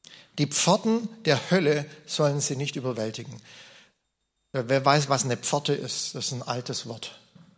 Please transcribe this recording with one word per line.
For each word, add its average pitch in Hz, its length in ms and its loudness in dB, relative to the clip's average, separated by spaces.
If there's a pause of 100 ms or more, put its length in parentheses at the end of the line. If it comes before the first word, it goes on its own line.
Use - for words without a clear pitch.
(360)
"Die 147 100 2
Pforten 220 600 2 (160)
der 143 260 2
Hölle 147 360 2 (180)
sollen 143 380 0
sie 139 120 -2
nicht 143 220 -4
überwältigen." 113 640 -6 (1120)
Wer, 123 160 -4
wer 135 160 2
weiß, 143 240 4
was 135 160 2
eine 123 120 0
Pforte 147 380 0
ist? - 400 -6
Das 135 120 -6
ist - 60 -4
ein 123 100 -6
altes 123 440 -6
Wort. 113 320 -12 (400)